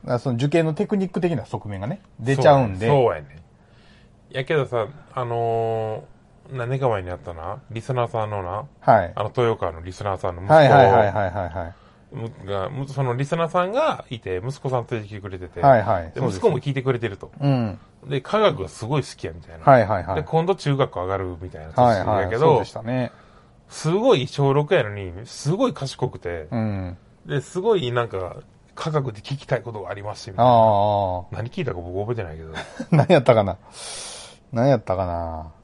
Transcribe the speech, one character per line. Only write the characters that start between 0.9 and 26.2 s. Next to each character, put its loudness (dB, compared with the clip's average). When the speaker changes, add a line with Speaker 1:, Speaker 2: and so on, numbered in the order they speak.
Speaker 1:
ニ 0
ッ -10
ク -2
的 0
な -6
側 -10
面 -8
が -6
ね、 -8
出 0
ち 4
ゃ 10
う 4
ん -6
で。 -2
Speaker 2:
そ 4
う 0
や -8
ね。 -16
そ -20
う -
や -20
ね。 -20
や -4
け 0
ど 2
さ、 -2
あ -4
の -2
ー、 -10
何 -6
年 -2
か 2
前 0
に -8
あ -6
っ -12
た -14
な、 -10
リ -8
ス -8
ナ 0
ー -10
さ -2
ん -8
の -6
な、 -8
Speaker 1:
は 4
い。 -8
Speaker 2:
あ -4
の、 -4
豊 2
川 -4
の -14
リ -12
ス -12
ナ -2
ー -10
さ -4
ん -8
の -12
息 -10
子 6
Speaker 1:
は 10
い 6
は 8
い 8
は -
い 6
は 6
い 0
は -2
い -8
は -8
い。 -14
Speaker 2:
む-、 -10
が、 -4
む-、 -8
そ -4
の 0
リ -2
ス -4
ナ 0
ー -6
さ 0
ん -4
が -2
い -10
て、 -4
息 -8
子 -4
さ 0
ん -8
連 -4
れ -10
て -12
き -14
て -12
く -12
れ -12
て -12
て。 -10
Speaker 1:
は 8
い 2
は 0
い。 -10
Speaker 2:
で、 -8
Speaker 1:
そ -2
う 0
で -4
す。 -6
Speaker 2:
息 -8
子 4
も -2
聞 -6
い -4
て -4
く 0
れ 0
て -4
る -8
と。 -18
Speaker 1:
う 0
ん。 0
Speaker 2:
で、 -4
科 -4
学 2
が -8
す -12
ご -2
い -2
好 -8
き -12
や -8
み -16
た -20
い -18
な。 -20
Speaker 1:
は 10
い 4
は -2
い -6
は -6
い。 -2
Speaker 2:
で、 -2
今 -2
度 2
中 -2
学 -2
上 -4
が -2
る -6
み -12
た -16
い -14
な -16
年 4
や -
け -2
ど、 -2
Speaker 1:
は 2
い -2
は -4
い。 -2
そ 6
う 4
で -4
し -16
た -10
ね。 -4
Speaker 2:
す -4
ご 4
い 0
小 2
六 2
や 4
の -6
に、 -8
す -6
ご 2
い -4
賢 -6
く -10
て、 -8